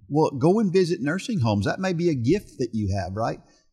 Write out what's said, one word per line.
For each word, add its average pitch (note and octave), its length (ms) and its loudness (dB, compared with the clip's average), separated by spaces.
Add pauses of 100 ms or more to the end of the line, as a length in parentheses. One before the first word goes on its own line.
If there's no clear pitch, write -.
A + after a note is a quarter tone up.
Well, D3 240 2
go E3 280 4
and F#3+ 120 0
visit F3+ 280 2
nursing F3 400 -4
homes. G#2 260 2
That - 140 -2
may F#3+ 120 -2
be E3+ 180 0
a D3+ 40 0
gift C3 440 -2
that B2+ 140 -4
you G#2 260 -2
have, F#2 160 -6
right? A#2+ 260 -4 (320)